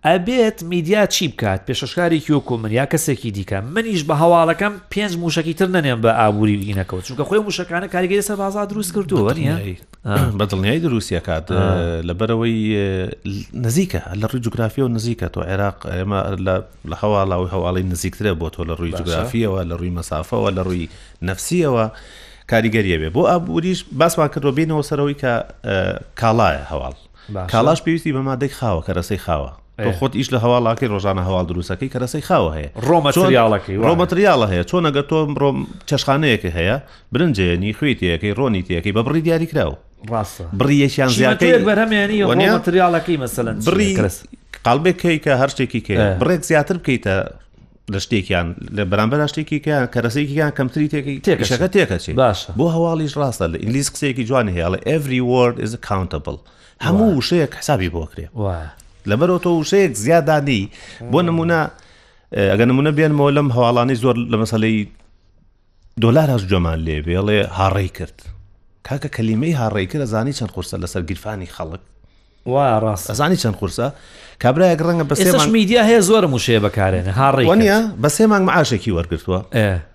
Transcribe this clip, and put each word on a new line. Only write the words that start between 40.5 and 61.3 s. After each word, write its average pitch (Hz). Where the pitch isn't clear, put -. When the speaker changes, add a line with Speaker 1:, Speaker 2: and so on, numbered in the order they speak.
Speaker 2:
بڕیەکیان 135
Speaker 1:
چیمە 120
Speaker 2:
زیادەکەی -
Speaker 1:
تۆیەک 185
بەرهەمێنی، 214
Speaker 2:
وەنیە؟ 185
Speaker 1:
ڕۆ 220
مەتریاڵەکەی 170
مەسەلەن 113
چییە؟ 107
Speaker 2:
بڕی 196
Speaker 1:
کەرەس. 101
Speaker 2:
قاڵبێک 156
کەی 170
کە 147
هەر 135
شتێکی 123
کەیە. 101
Speaker 1:
ئێ. 98
Speaker 2:
بڕێک 147
زیاتر 156
بکەیتە 113
لە 95
شتێکیان، 92
لە 104
بەرامبەر 110
شتێکی 151
کەیان، 147
کەرەسەیەکیان 143
کەمتری 147
تێکی، 139
Speaker 1:
تێکەچێت. 170
Speaker 2:
ئیشەکە 127
تێکەچێت. 127
Speaker 1:
باشە. 113
Speaker 2:
بۆ 147
هەواڵیش 165
ڕاستە. 120
لە -
ئینگلیس 131
قسەیەکی 135
جوانی 120
هەیە، 85
ئەڵێ، 92
«Every 135
word 123
is 107
accountable.» 82
هەموو 196
Speaker 1:
وایە. 156
Speaker 2:
وشەیەک 160
حسابی 95
بۆ 82
کرێ. 85
Speaker 1:
وایە. 90
Speaker 2:
لەبەرەوە 180
تۆ 180
وشەیەک 185
زیادانی، 143
بۆ 156
نمونە، 165